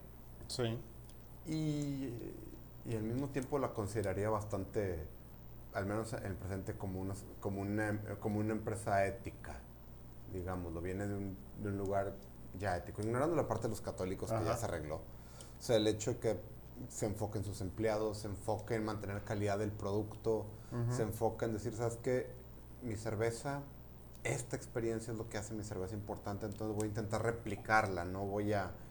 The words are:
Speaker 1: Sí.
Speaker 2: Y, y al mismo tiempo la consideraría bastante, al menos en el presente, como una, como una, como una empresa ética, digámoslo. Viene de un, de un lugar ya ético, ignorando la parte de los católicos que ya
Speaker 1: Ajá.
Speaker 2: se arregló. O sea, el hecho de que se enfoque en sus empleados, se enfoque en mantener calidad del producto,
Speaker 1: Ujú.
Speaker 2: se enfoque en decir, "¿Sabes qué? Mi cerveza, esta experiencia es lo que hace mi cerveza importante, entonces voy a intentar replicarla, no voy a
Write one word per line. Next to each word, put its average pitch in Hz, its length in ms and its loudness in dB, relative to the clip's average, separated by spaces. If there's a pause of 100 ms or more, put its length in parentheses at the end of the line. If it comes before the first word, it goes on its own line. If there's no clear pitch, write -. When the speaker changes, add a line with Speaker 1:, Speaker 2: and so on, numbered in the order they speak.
(480)
Speaker 1:
Sí. 117 300 2 (680)
Speaker 2:
Y, 147 640 0 (760)
y 117 100 0
al 107 80 0
mismo 127 260 0
tiempo 139 300 0
la 123 140 2
consideraría 101 560 2
bastante, 98 800 0 (680)
al 101 120 0
menos 110 280 0
en 113 120 -4
el 98 100 -2
presente, 95 400 -2
como 95 240 -4
una, 95 140 -2 (260)
como 98 220 0
una, 104 380 2 (200)
como 107 200 2
una 107 140 2
empresa 104 520 2
ética, - 540 -4 (720)
digámoslo. 87 480 -2
Viene 95 260 0
de 101 80 0
un, 98 220 -2 (240)
de 104 80 2
un 101 80 2
lugar 98 360 2 (440)
ya 92 200 2
ético, 104 240 -4
ignorando 123 340 4
la 135 120 4
parte 107 160 2
de 120 60 2
los 107 120 -2
católicos 95 500 -2
que 113 120 4
ya 82 80 4
Speaker 1:
Ajá. 117 60 2
Speaker 2:
se 113 80 0
arregló. 78 300 0
O - 680 -10
sea, 123 140 6
el 107 120 10
hecho 107 260 4
de - 60 -2
que 110 200 4 (500)
se - 160 -2
enfoque 107 320 0
en 95 80 0
sus 95 160 -4
empleados, 107 580 2
se 110 80 -6
enfoque 104 480 0
en 110 100 2
mantener 104 380 -2
calidad 104 340 2
del 104 140 2
producto, 104 760 2 (260)
Speaker 1:
Ujú. 120 220 2
Speaker 2:
se 123 100 4
enfoque 110 420 2
en 117 80 2
decir, 110 200 -2
"¿Sabes 117 300 0
qué? 127 240 4 (540)
Mi 113 160 -2
cerveza, 117 640 0 (600)
esta 123 340 0
experiencia 113 560 0
es 110 40 -2
lo 107 120 -4
que - 80 -2
hace 107 160 -4
mi 107 100 -2
cerveza 95 320 -2
importante, 101 500 -2
entonces 107 300 0
voy 107 100 4
a - 40 2
intentar 104 340 0
replicarla, 101 800 4
no 95 220 0
voy 104 280 2
a 95 180 2 (200)